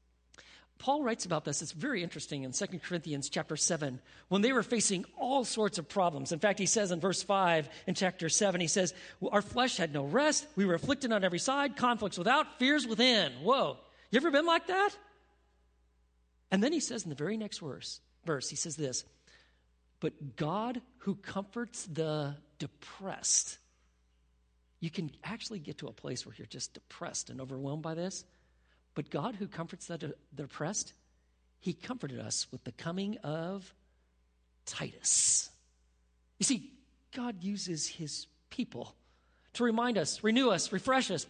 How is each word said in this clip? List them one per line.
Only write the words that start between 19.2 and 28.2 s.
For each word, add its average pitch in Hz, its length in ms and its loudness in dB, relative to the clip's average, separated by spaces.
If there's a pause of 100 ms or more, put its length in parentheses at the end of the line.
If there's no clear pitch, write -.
"But 143 360 -6
God 214 440 -2 (200)
who 196 160 -2
comforts - 720 -8
the 151 480 -2 (240)
depressed." - 960 -4 (1200)
You 165 120 -4
can 160 180 -4 (140)
actually 214 340 -8
get 151 220 -10
to 143 80 -8
a - 40 -10
place 131 320 -8
where 110 140 -16
you're - 80 -14
just - 300 -10
depressed - 560 -10
and 127 100 -10
overwhelmed 139 400 -6
by 160 140 -6
this. 180 280 -6 (680)